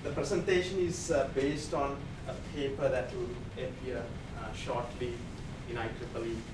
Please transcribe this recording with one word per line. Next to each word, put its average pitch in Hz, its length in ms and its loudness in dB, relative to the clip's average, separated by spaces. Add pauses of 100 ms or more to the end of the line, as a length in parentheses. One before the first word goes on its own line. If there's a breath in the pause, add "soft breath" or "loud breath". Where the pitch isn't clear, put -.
the - 80 0
presentation 180 680 4
is, 175 320 2
uh, 139 220 6
based 139 400 2
on 139 240 2 (300)
a - 60 -4 (220)
paper 139 320 2
that 127 280 4
will 120 140 -2 (280)
appear, 123 460 -4 (360)
uh, - 140 -6
shortly - 600 -2 (580)
in 120 80 -2
I 117 80 0 (100)
triple 117 280 -4
E 113 120 0 (160)